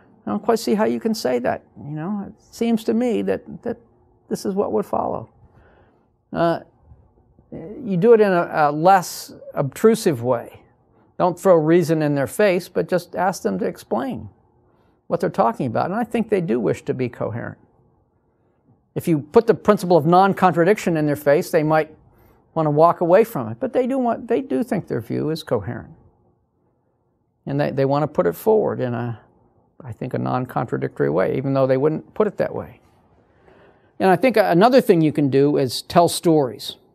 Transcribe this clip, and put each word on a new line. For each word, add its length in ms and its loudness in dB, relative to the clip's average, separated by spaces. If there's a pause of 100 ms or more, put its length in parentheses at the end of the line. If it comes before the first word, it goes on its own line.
(260)
"I 60 -6
don't 120 -4
quite 160 0
see 160 -2
how 100 0
you 140 -2
can 140 -4
say 260 -2
that," 240 -4 (140)
you 140 -14
know? 360 -8
It 60 -18 (200)
seems 320 -2
to 80 0
me 300 -2
that, 400 -6
that 140 -8 (520)
this 160 -6
is 100 -4
what 160 -2
would 140 -2
follow." 440 -6 (1040)
Uh, 280 -2 (920)
you 440 -8
do 180 6
it 60 8
in 120 4
a, 200 2
a 200 2
less 600 2 (200)
obtrusive 680 2
way. 400 -4 (560)
Don't 220 -2
throw 160 4
reason 460 2
in 140 0
their 120 -2
face, 400 0
but 220 -4
just 260 -4
ask 280 -2
them 160 -4
to 60 -4
explain 640 -8 (800)
what 140 -4
they're 80 -2
talking 380 0
about. 180 -2
And 100 -6
I 80 -4
think 260 -4
they 120 0
do 180 -4
wish 260 -4
to 80 -4
be 140 -4
coherent. 500 -10 (1400)
If 120 -6
you 120 2
put 280 0
the 60 2
principle 420 0
of 100 2
non-contradiction 920 2
in 80 0
their 100 0
face, 360 0
they 120 2
might 320 0 (580)
want 120 0
to 60 0
walk 300 2
away 220 6
from 260 -6
it. 100 -10
But 120 -6
they 160 0
do 120 -2
want, 280 -4
they 140 0
do 220 -4
think 240 -6
their 140 -6
view 280 -6
is 140 -8
coherent. 500 -6 (1500)
And 140 -4
they, 120 -2
they 140 0
want 180 0
to 40 0
put 180 -2
it 80 0
forward 480 0
in 120 -4
a, 280 -8 (600)
I 120 -14
think, 200 -10
a 40 -4
non-contradictory 920 -4
way, 280 0
even 160 -4
though 140 2
they 100 2
wouldn't 360 -2
put 140 0
it 100 -6
that 160 -4
way. 280 -12 (1200)
And 100 4
I 80 6
think 180 2
another 460 6
thing 200 4
you 120 2
can 160 0
do 280 4
is 260 -2
tell 260 4
stories, 680 0 (180)